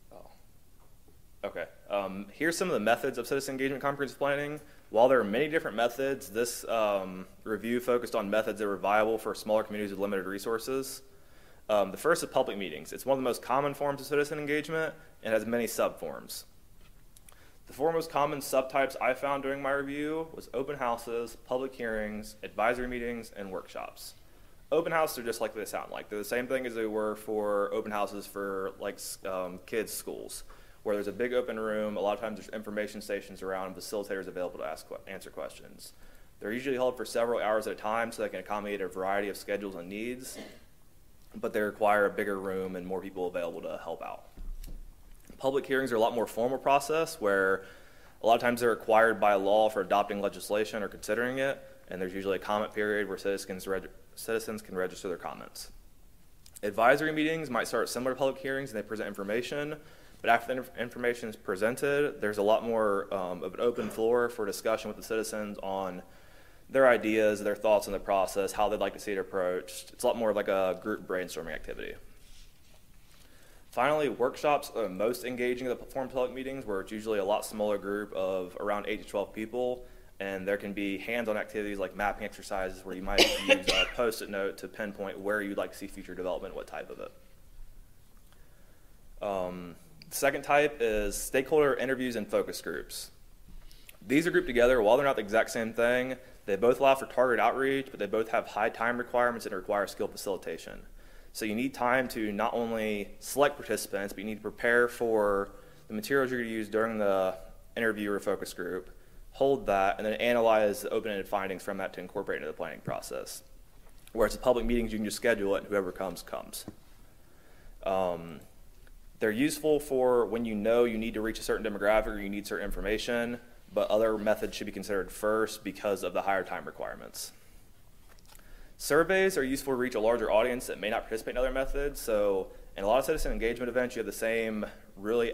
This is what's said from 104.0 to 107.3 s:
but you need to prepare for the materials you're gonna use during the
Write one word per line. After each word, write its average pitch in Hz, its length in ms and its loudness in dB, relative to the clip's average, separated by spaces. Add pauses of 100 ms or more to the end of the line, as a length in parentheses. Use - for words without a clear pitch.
but - 60 -12
you 98 60 -6
need 110 100 -4
to 104 60 -12
prepare 120 460 4
for 104 640 2 (380)
the 107 80 -6
materials 127 340 2
you're 127 100 -2
gonna 117 120 -4
use 110 180 -4
during 110 300 2
the 95 360 4 (400)